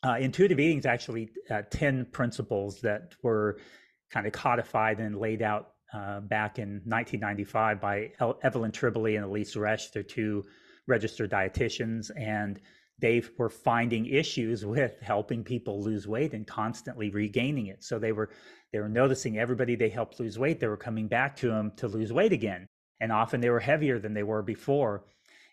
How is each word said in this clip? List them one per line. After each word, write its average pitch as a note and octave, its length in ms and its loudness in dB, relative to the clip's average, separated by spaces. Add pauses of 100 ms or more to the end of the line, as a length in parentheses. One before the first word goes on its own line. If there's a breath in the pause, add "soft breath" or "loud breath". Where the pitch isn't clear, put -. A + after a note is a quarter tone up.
Uh, A#2+ 140 4
intuitive C#3+ 400 4
eating D#3 180 4
is - 80 -2
actually, A#2 460 -2 (180)
uh, G#2 220 -2
ten C3 340 2
principles G#2+ 760 -4
that G#2+ 420 -2
were G#2+ 340 2 (560 loud breath)
kinda G#2+ 160 0
codified A2 720 2
and G#2+ 180 -4
laid A2 240 -2
out, G#2+ 320 -2 (180)
uh, G2+ 280 -8
back G#2+ 400 -2
in G2+ 260 -8
nineteen A2+ 340 -2
ninety-five G#2 640 0
by G#2 380 -2
El-, A#2+ 240 0
Evelyn A2+ 280 2
Tribole A2 460 0
and G#2 80 -2
Elyse G2+ 320 -4
Resch. G#2+ 340 -2
They're G#2+ 120 -6
two G#2+ 420 -2 (420 loud breath)
registered A2 440 0
dietitians, A2+ 840 -2
and G#2 460 -4 (380 soft breath)
they A#2 220 4 (160)
were A#2 120 0
finding A#2 560 2
issues A#2+ 600 0
with A#2 360 0
helping A2 420 -2
people A#2 380 -4
lose G#2 260 -2
weight B2+ 260 -2
and G#2+ 140 -8
constantly A2+ 640 -4
regaining G#2+ 560 0
it. F#2+ 180 -14
So A2+ 160 -4
they A2 140 0
were, G#2+ 160 -2 (420 loud breath)
they A2 80 -2
were G#2 80 -2
noticing A#2+ 500 2
everybody A#2+ 380 0
they A2 140 4
helped - 280 -6
lose A2+ 220 -6
weight, D3+ 220 0
they B2 60 0
were G#2+ 100 -2
coming A2 320 -4
back C3 280 0
to A#2+ 140 2
'em G#2+ 240 0
to A#2+ 140 -4
lose A2 240 -4
weight G3 180 4
again. G2 360 -2 (340)
And A2+ 100 0
often A#2 300 2
they A#2+ 80 4
were A#2+ 100 6
heavier C#3 400 2
than G#2+ 140 -4
they G#2 100 0
were G#2+ 200 0
before. A2+ 600 0 (500 soft breath)